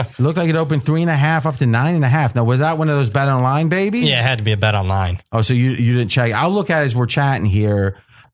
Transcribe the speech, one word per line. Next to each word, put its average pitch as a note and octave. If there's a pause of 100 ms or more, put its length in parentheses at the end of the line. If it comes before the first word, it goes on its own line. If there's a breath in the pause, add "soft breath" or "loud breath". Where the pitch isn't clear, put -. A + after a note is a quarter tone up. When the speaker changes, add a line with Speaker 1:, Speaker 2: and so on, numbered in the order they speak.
Speaker 1:
<laughs> -
Speaker 2:
looked D3+
like E3+
it D#3+
opened D#3
three D#3+
and E3+
a D#3
half D3+
up D3+
to C3+
nine B2
and D#3
a C3
half. C3
Now, A#2+
was B2+
that D#3+
one D#3
of D3
those C3
Bet C#3
Online C3+
babies? G3
Speaker 1:
Yeah, C3+
it -
had B2+
to G#2
be A2
a G#2
Bet G#2
Online. F#2+ (100)
Speaker 2:
Oh, A2+
so G#2+
you, B2+
you A#2
didn't B2
check. A#2
I'll C3+
look G3
at D#3+
it C#3+
as A#2+
we're B2
chatting C3+
here. G2+ (360 loud breath)